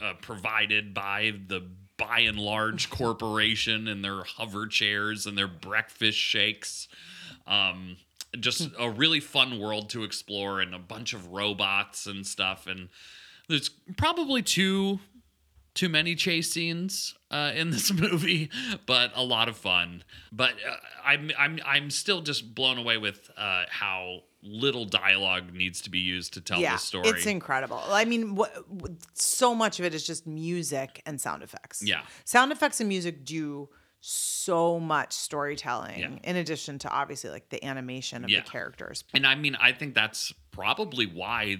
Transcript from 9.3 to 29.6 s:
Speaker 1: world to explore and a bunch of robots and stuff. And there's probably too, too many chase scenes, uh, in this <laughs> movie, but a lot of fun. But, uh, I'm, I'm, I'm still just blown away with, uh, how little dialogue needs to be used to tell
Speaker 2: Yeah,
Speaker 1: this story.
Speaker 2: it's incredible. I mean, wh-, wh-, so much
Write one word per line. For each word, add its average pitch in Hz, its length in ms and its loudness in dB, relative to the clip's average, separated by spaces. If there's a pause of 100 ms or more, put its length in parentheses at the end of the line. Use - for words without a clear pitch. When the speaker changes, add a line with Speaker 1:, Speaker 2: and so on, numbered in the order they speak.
Speaker 1:
world 104 320 -2
to 113 140 -4
explore 98 560 -4
and 90 120 -2
a 90 60 -10
bunch 90 360 -8
of 90 180 -12
robots 101 760 0
and 98 180 -8
stuff. 95 440 -2
And 92 200 -8 (600)
there's 147 220 0 (260)
probably 302 440 2
too, 196 600 2 (760)
too 180 140 2
many 160 260 2
chase 165 380 2
scenes, 170 640 -2 (160)
uh, 147 220 0
in 160 160 0
this 135 220 2
<laughs> - 0 -
movie, 170 580 2 (360)
but 123 300 4
a 127 80 0
lot 117 240 4
of 110 80 0
fun. 87 480 -2 (260)
But, 123 220 2 (120)
uh, - 120 -4 (280)
I'm, 147 320 4
I'm, 151 300 2
I'm 143 240 2
still 185 320 0
just 131 320 -4
blown 127 240 2
away 117 200 2
with, 104 380 -4
uh, 92 320 0
how 92 520 -4 (220)
little 117 420 -2
dialogue 95 680 0
needs 92 300 -4
to 101 80 -12
be 90 80 -2
used 90 360 -4
to 95 60 -10
tell 90 200 0
Speaker 2:
Yeah, 151 120 2
Speaker 1:
this - 120 -2
story. 92 240 0
Speaker 2:
it's 90 180 2
incredible. 135 640 -2
I 202 160 4
mean, 226 320 0
wh-, 214 80 4 (380)
wh-, - 60 -8 (240)
so - 440 4
much 220 240 2